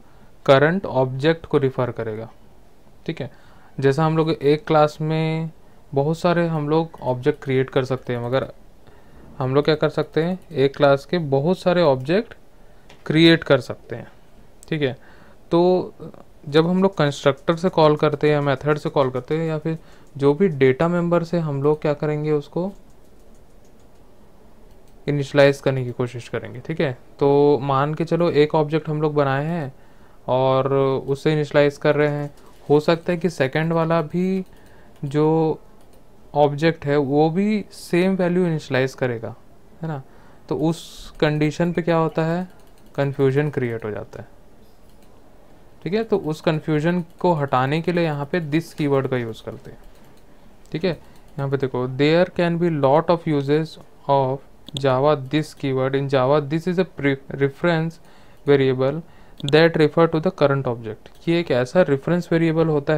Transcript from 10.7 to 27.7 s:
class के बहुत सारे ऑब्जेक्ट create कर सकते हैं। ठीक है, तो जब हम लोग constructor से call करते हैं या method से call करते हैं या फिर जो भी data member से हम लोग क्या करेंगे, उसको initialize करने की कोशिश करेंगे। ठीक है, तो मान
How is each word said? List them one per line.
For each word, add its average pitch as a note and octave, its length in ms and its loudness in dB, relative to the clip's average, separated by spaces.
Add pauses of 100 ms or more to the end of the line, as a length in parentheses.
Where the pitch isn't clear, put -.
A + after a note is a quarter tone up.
class C#3 300 4
के F3 120 -2 (120)
बहुत D3 280 0
सारे F3 240 0
ऑब्जेक्ट D3+ 520 0 (720)
create E3 380 4
कर C#3 160 4
सकते - 360 -12
हैं। - 140 -14 (580)
ठीक D#3 140 -4
है, C3 100 0 (580)
तो F3+ 440 2 (540)
जब D#3 200 4
हम F#3 140 2
लोग F#3+ 160 2
constructor D3 580 0
से E3+ 120 0
call D#3 280 4
करते D3 300 0
हैं D3+ 80 4
या D3 60 0
method C#3+ 380 0
से D#3+ 100 -6
call C#3 220 0
करते B2+ 280 -4
हैं E3 80 -4
या D#3 120 -4
फिर D#3+ 200 -4 (380)
जो C#3 180 2
भी F#3+ 140 2
data C#3 400 2
member F3 360 0
से E3+ 140 -4
हम D3 240 -4
लोग D3+ 200 2
क्या D3+ 120 0
करेंगे, D3+ 360 -4
उसको D#3 400 -4 (2250)
initialize C#3+ 540 2
करने C3 240 -2
की B2 80 -8
कोशिश A#2+ 360 -6
करेंगे। A2 320 -8
ठीक E3 200 -6
है, C#3+ 120 -2 (260)
तो C#3+ 440 4
मान C#3+ 320 0